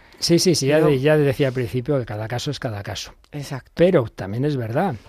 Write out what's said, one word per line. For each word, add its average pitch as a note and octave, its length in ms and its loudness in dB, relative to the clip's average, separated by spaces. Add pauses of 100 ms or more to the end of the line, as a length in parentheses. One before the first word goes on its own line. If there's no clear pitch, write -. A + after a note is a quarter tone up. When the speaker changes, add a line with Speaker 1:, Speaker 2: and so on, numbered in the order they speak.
(200)
Speaker 1:
Sí, E3+ 180 4
sí, E3+ 160 4
sí, C3+ 140 0
ya D3 80 4
Speaker 2:
Pero D#3+ 140 6
Speaker 1:
de-, C3+ 100 2
ya D3+ 160 4
decía C#3+ 320 2
al B2+ 60 -4
principio B2+ 440 -2
que A#2+ 80 -4
cada G#2+ 220 -8
caso B2 240 -6
es - 80 -12
cada G2+ 240 -8
caso. - 300 -10 (180)
Speaker 2:
Exacto. C#3 420 -12
Speaker 1:
Pero E3 300 4
también A2 400 -6
es D3 120 0
verdad B2+ 380 -2 (140)